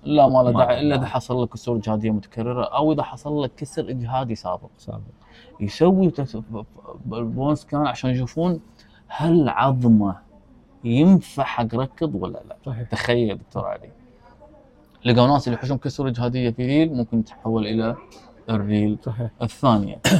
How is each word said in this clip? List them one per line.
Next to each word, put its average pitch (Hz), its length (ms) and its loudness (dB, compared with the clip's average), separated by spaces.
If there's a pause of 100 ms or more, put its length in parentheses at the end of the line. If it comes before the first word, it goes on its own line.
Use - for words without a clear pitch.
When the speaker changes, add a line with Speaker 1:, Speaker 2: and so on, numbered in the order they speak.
Speaker 1:
لا، 143 240 6
ما 127 160 4
له 123 80 2
Speaker 2:
ما - 0 -
Speaker 1:
داعي 123 240 2
Speaker 2:
له 131 60 -2
Speaker 1:
إلا 147 140 2
إذا 131 60 0
Speaker 2:
داعي. 127 100 -6
Speaker 1:
حصل 127 240 -4
له 123 100 0
كسور 120 320 -4
إجهادية 110 340 -2
متكررة 117 520 -4
أو 156 280 0
إذا 143 120 -2
حصل 147 280 -10
له 147 160 -2 (100)
كسر - 320 -8
إجهادي 123 460 -6
سابق. - 420 -8
Speaker 2:
سابق. 107 240 -14 (580)
Speaker 1:
يسوي 175 520 2
تس-، 127 260 -6
ب-، 110 280 -12 (400)
ب-، 117 300 -6
بون 143 200 0
سكان 147 320 -4
عشان 127 220 -4
يشوفون 156 500 -2 (480)
هل 160 420 2
عظمه 117 640 4 (680)
ينفع 143 600 4
حق 117 320 -4
ركض 135 400 -4
ولا 92 340 -8
لا. - 160 -18
Speaker 2:
صحيح. 117 240 -8
Speaker 1:
تخيل 113 480 0
دكتور - 280 -10
علي. - 240 -10 (1160)
لقوا 123 220 6
ناس 139 200 2
اللي 120 100 -2
يحوشون 131 200 -4
كسور 135 300 -6
إجهادية 123 420 -2
في 127 160 -4
ريل 156 280 2
ممكن 117 300 -2
تتحول 113 440 -4
إلى 113 280 -2 (540)
الريل 104 540 0
Speaker 2:
صحيح. 117 280 -6 (100)
Speaker 1:
الثانية. 107 600 0
<coughs> - 40 2 (120)